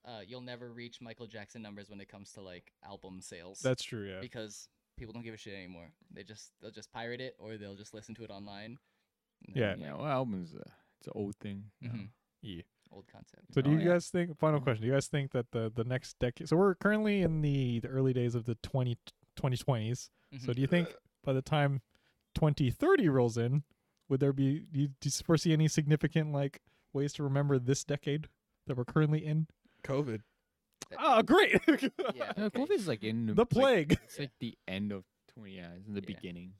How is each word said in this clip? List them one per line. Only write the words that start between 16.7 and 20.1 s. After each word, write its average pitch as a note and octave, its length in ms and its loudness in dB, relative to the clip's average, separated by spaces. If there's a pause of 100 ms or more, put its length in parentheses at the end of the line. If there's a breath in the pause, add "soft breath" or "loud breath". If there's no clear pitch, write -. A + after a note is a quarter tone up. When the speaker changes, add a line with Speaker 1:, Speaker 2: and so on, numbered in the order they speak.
Speaker 2:
currently G#3 480 2
in D#3+ 180 2
the, C3+ 400 2
the A#2+ 80 -6
early C3 240 2
days A#2+ 220 2
of A#2 100 0
the A2+ 120 -2
twenty, B2 420 -2 (380)
twenty C3 200 0
twenties. A#2 540 -2 (220)